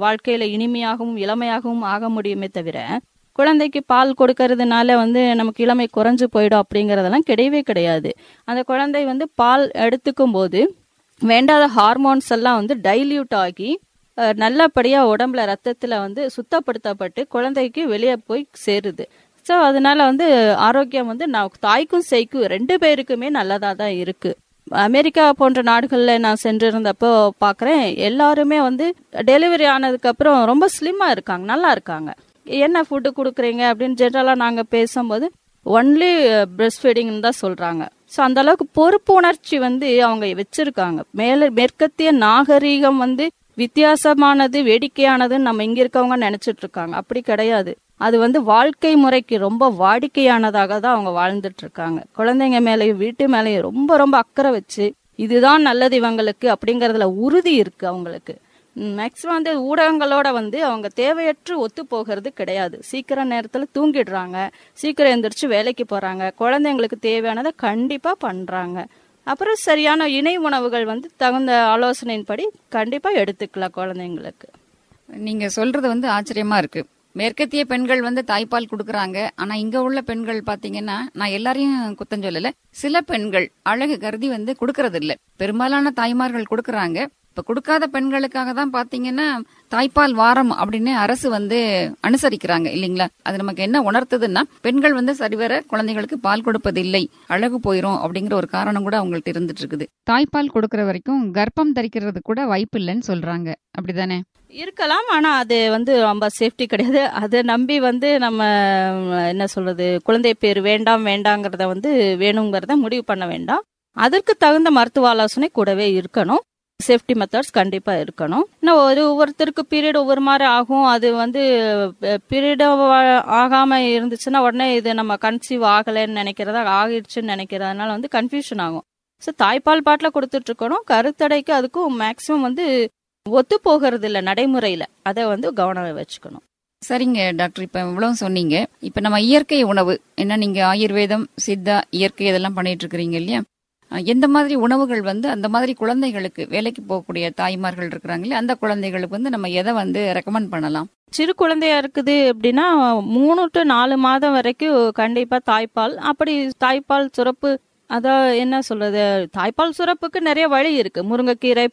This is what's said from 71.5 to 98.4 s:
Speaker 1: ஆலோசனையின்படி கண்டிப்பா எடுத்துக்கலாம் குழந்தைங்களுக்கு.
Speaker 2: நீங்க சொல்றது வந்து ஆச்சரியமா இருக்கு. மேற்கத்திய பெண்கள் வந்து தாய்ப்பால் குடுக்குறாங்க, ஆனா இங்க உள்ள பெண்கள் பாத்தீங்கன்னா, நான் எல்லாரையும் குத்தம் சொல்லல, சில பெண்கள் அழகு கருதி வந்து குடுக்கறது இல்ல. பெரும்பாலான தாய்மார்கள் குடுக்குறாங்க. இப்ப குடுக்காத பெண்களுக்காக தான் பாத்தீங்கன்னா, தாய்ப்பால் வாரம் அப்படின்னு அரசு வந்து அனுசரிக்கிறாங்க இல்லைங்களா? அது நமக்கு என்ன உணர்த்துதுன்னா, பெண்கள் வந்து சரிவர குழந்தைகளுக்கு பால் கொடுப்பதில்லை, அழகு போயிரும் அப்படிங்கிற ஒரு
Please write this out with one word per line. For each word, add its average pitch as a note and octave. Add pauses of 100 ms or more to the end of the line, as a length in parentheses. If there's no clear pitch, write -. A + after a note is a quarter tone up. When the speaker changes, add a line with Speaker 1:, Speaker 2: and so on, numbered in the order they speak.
Speaker 1:
ஆலோசனையின்படி A#3 (240)
கண்டிப்பா C4
எடுத்துக்கலாம் F#3+
குழந்தைங்களுக்கு. F3+ (580)
Speaker 2:
நீங்க G#3+
சொல்றது B3+
வந்து A#3+
ஆச்சரியமா G#3
இருக்கு. E3 (260)
மேற்கத்திய A#3+
பெண்கள் B3+
வந்து A#3+
தாய்ப்பால் A3+
குடுக்குறாங்க, G#3
ஆனா G3+
இங்க A3
உள்ள C4+
பெண்கள் A3+
பாத்தீங்கன்னா, G#3 (180)
நான் G3+
எல்லாரையும் B3
குத்தம் -
சொல்லல, F#3 (200)
சில D4
பெண்கள் G#3+ (120)
அழகு B3
கருதி A3
வந்து A#3+
குடுக்கறது B3+
இல்ல. D3+ (200)
பெரும்பாலான C4
தாய்மார்கள் A#3+
குடுக்குறாங்க. A3 (280)
இப்ப F3+
குடுக்காத D4
பெண்களுக்காக C4+
தான் C4+
பாத்தீங்கன்னா, B3+ (300)
தாய்ப்பால் C4+
வாரம் A#3+
அப்படின்னு A3
அரசு A#3+
வந்து G#3 (180)
அனுசரிக்கிறாங்க G3
இல்லைங்களா? F#3 (160)
அது F#3+
நமக்கு F#3+
என்ன A#3
உணர்த்துதுன்னா, A3+ (200)
பெண்கள் C#4
வந்து B3+
சரிவர A#3
குழந்தைகளுக்கு A3
பால் G#3
கொடுப்பதில்லை, F#3+ (200)
அழகு A#3
போயிரும் G3
அப்படிங்கிற F#3+
ஒரு F#3